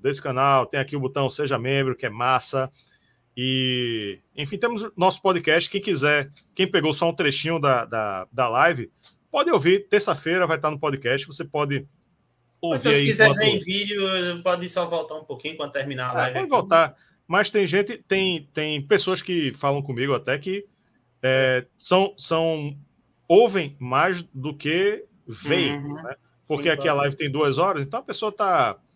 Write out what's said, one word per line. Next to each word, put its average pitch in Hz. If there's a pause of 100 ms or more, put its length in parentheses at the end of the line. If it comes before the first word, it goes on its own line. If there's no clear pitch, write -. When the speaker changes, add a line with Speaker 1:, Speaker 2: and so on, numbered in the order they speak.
Speaker 1:
desse 139
canal, 135
tem 143
aqui 135
o 143
botão 135
Seja 139
Membro, 131
que -
é 113
massa. 127 (720)
E, 123 (160)
enfim, 151
temos 233
o 226
nosso 180
podcast. 165
Quem 196
quiser, 147 (240)
quem 185
pegou 156
só 170
um 165
trechinho 156
da, 131
da, 104
da 123
live, 120 (400)
pode 294
ouvir. 190
Terça-feira 180
vai 156
estar 156
no 147
podcast. 139
Você 156
pode 143 (760)
Speaker 2:
Ou 339
Speaker 1:
ouvir 262
Speaker 2:
então, 233
se -
Speaker 1:
aí -
Speaker 2:
quiser 220
Speaker 1:
enquanto 208
Speaker 2:
ver 214
em 214
vídeo, 190
pode 180
só 175
voltar 160
um 156
pouquinho 151
quando 151
terminar 135
a 127
Speaker 1:
É, 123
Speaker 2:
live 127
Speaker 1:
pode 127
Speaker 2:
aqui. 320
Speaker 1:
voltar. 165 (320)
Mas 190
tem 202
gente, 202 (100)
tem, 185
tem 151
pessoas 180
que 160
falam 143
comigo 139
até 127
que, 190 (560)
é, 131 (100)
são, 196
são, 160 (540)
ouvem 185
mais 151 (100)
do 143
que 185 (240)
veem, 143
Speaker 2:
Uhum. 143
Speaker 1:
né? 135 (340)
Porque 147
Speaker 2:
Sim, -
Speaker 1:
aqui 143
Speaker 2:
claro. 147
Speaker 1:
a -
live 139
tem 147
duas 139
horas, 165
então 226
a -
pessoa -
tá, 165 (180)